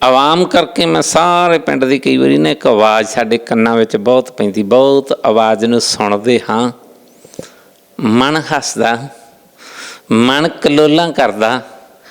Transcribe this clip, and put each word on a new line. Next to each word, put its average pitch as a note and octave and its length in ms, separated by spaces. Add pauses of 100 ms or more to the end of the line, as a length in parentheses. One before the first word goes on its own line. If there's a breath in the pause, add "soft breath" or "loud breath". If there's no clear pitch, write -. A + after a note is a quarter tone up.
ਆਵਾਮ C#3+ 420
ਕਰਕੇ E3+ 400
ਮੈਂ D#3+ 160
ਸਾਰੇ E3+ 580
ਪਿੰਡ C#3 260
ਦੀ C3 140
ਕਈ C3 180
ਵਾਰੀ C3+ 200
ਨਾ D#3 120
ਇੱਕ - 180
ਆਵਾਜ਼ G#2+ 400
ਸਾਡੇ A#2 300
ਕੰਨਾਂ A2+ 380
ਵਿੱਚ A2+ 220
ਬਹੁਤ B2 340
ਪੈਂਦੀ, G#2 320
ਬਹੁਤ C3+ 640
ਆਵਾਜ਼ A2 400
ਨੂੰ A#2+ 160
ਸੁਣਦੇ G#2+ 580 (100)
ਹਾਂ। A#2+ 220 (1300 loud breath)
ਮਨ C3 400 (140)
ਹੱਸਦਾ, A#2+ 520 (1040 loud breath)
ਮਨ B2+ 360
ਕਲੋਲਾਂ D3+ 640
ਕਰਦਾ A2+ 500 (500 loud breath)